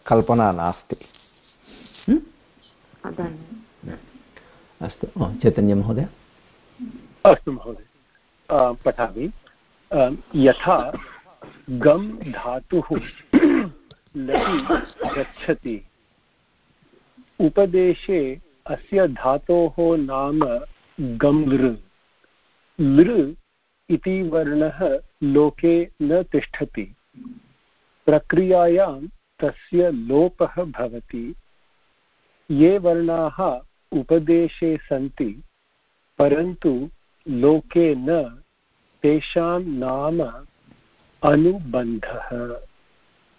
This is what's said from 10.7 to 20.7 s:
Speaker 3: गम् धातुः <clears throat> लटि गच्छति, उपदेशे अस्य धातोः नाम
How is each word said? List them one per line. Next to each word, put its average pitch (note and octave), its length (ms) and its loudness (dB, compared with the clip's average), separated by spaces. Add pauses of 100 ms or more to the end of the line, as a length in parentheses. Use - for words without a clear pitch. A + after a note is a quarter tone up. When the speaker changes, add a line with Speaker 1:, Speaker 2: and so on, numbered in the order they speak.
Speaker 3:
गम् D3+ 480 2
धातुः C3 720 -6
<clears throat> G3+ 800 0 (460)
लटि C4+ 520 -2 (400)
गच्छति, - 800 -6 (1500)
उपदेशे F3 1000 0 (260)
अस्य F#3 400 -2
धातोः C#3+ 720 0
नाम D3 600 0 (800)